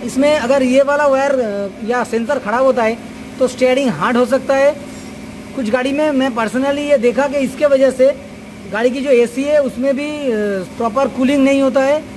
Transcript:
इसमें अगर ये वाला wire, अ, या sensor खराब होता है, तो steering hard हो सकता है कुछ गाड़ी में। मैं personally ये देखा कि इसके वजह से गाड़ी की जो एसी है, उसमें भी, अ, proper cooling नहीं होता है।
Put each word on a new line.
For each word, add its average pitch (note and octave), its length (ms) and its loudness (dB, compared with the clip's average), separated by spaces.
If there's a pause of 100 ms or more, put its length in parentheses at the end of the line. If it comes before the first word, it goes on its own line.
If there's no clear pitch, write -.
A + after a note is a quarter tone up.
इसमें C#4+ 360 2
अगर C4 240 2
ये C4 200 4
वाला C#4+ 240 2
wire, C4+ 240 2
अ, G3+ 360 -2 (180)
या A#3 180 -2
sensor A#3 360 -2
खराब A#3+ 260 0
होता B3 180 4
है, A3+ 140 0 (420)
तो B3+ 80 2
steering B3+ 420 2
hard F#3+ 280 0
हो B3 80 4
सकता C4 300 0
है C#4 200 4 (800)
कुछ A#3+ 140 -2
गाड़ी B3+ 220 0
में। D4+ 200 0
मैं C4+ 180 2
personally B3+ 500 -2
ये D4 180 2
देखा A#3+ 300 2
कि C#4 100 -2
इसके C#4 280 -2
वजह C4+ 260 4
से - 420 0 (380)
गाड़ी A3+ 180 0
की C4 120 -4
जो C#4 80 -2
एसी A#3+ 340 2
है, D4 180 2
उसमें B3+ 340 -2
भी, D4 360 -4
अ, - 0 - (460)
proper A#3 300 0
cooling C4 360 0
नहीं C#4 180 4
होता C4+ 200 2
है। D4 360 0